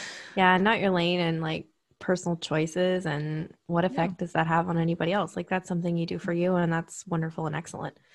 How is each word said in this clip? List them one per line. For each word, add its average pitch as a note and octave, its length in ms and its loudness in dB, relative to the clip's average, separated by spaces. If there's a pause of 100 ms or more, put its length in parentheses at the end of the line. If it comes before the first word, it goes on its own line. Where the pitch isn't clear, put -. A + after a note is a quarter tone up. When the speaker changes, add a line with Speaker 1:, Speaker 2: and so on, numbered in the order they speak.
(360)
Speaker 1:
Yeah, F#3 220 6
not G#3 220 4
your G3 100 2
lane, F3 300 2
and, E3 200 0
like, D#3 260 -4 (320)
personal F3 380 -2
choices F3+ 720 0
and D3+ 460 -4 (140)
what E3+ 180 2
Speaker 2:
Yeah. F#3 60 2
Speaker 1:
effect F#3 280 -2
does F3 140 -6
that D#3+ 140 2
have E3 220 2
on E3+ 80 0
anybody E3 360 0
else? G3 220 -2
Like, F3 140 -6
that's F#3 180 -2
something F3 300 -2
you E3+ 80 0
do F3 140 -6
for F3+ 140 -4
you, F3 240 2
and E3+ 140 2
that's E3 360 -4
wonderful D#3+ 400 -4
and D3+ 100 -4
excellent. D#3 400 -10 (180)